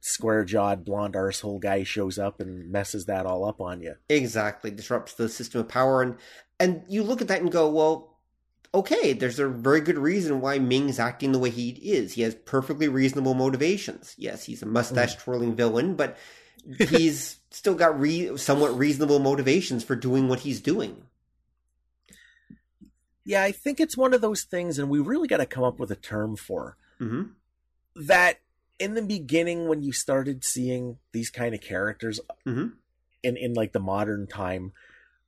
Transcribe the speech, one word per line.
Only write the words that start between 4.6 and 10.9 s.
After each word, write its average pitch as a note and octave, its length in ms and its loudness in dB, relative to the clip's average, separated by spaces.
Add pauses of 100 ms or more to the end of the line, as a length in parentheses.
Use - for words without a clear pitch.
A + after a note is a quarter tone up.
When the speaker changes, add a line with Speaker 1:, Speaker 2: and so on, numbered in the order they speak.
Speaker 2:
Disrupts A2 420 -6
the A#2 140 -2
system A#2 320 -6
of A2+ 80 -4
power. C3 340 4
And, B2 140 -2 (420)
and F3+ 300 2
you G#3 160 0
look A#3 180 -2
at - 60 -6
that F#3+ 140 0
and F3 100 0
go, D#3+ 180 6
"Well, D#3 440 2 (600)
okay, G3+ 400 2
there's B2 240 -2
a C#3 100 2
very C3 320 4
good D#3 160 2
reason D3+ 460 0
why C#3 160 0
Ming's C3 400 2